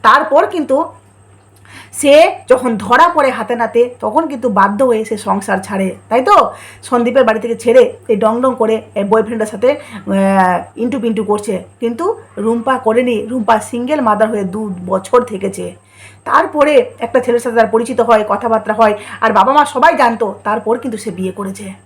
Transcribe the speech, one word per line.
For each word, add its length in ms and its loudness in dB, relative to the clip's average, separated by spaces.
তারপর 400 4
কিন্তু 300 -2
সে 140 6
যখন 260 2
ধরা 380 2
পড়ে 220 2
হাতে 180 -4
নাতে, 260 0
তখন 320 -2
কিন্তু 180 -4
বাধ্য 300 0
হয়ে 200 0
সে 80 -4
সংসার 500 -2
ছাড়ে, 280 -4
তাই 200 2
তো? 60 6
সন্দীপের 380 2
বাড়ি 120 0
থেকে 240 -6
ছেড়ে 200 6
এই 160 0
ডং 200 0
ডং 180 0
করে 200 0
এই 80 -2
বয়ফ্রেন্ডের 500 0
সাথে, 180 0
আহ, 1120 -2
ইন্টু 160 -2
পিন্টু 240 -2
করছে, 400 -4
কিন্তু 260 -4
রুম্পা 400 -2
করেনি। 540 0
রুম্পা 280 0
সিঙ্গেল 480 -4
মাদার 220 2
হয়ে 140 -4
দু 180 -6
বছর 340 0
থেকেছে। 440 -8
তারপরে 440 2
একটা 260 0
ছেলের 180 0
সাথে 120 -4
তার 120 4
পরিচিত 320 -2
হয়, 280 4
কথাবার্তা 460 -2
হয়, 200 4
আর 160 2
বাবা 160 4
মা 120 4
সবাই 360 2
জানতো, 420 0
তারপর 340 -2
কিন্তু 200 -6
সে 140 -10
বিয়ে 200 -6
করেছে। 420 -10